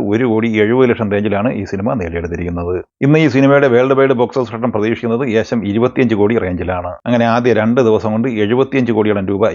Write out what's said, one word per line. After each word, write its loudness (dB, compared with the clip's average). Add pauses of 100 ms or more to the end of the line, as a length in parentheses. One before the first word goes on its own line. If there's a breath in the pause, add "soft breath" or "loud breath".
(140)
ഒരു 2
കോടി 0 (140)
എഴുപത് 4
ലക്ഷം -2
റേഞ്ചിലാണ് 0
ഈ -6
സിനിമ -4
നേടിയെടുത്തിരിക്കുന്നത്. -6 (320)
ഇന്ന് 4
ഈ 2
സിനിമയുടെ 4
വേൾഡ് 2
വൈഡ് 4
ബോക്സ് -2
ഓഫീസ് -4
കളക്ഷൻ -4
പ്രതീക്ഷിക്കുന്നത് -2 (120)
ഏകദേശം -2 (100)
ഇരുപത്തിയഞ്ച് 0
കോടി 2
റേഞ്ചിലാണ്. -6 (160)
അങ്ങനെ 2
ആദ്യ 2
രണ്ട് 2
ദിവസം 0
കൊണ്ട് -2 (160)
എഴുപത്തിയഞ്ച് 0
കോടിയോളം 0
രൂപ 0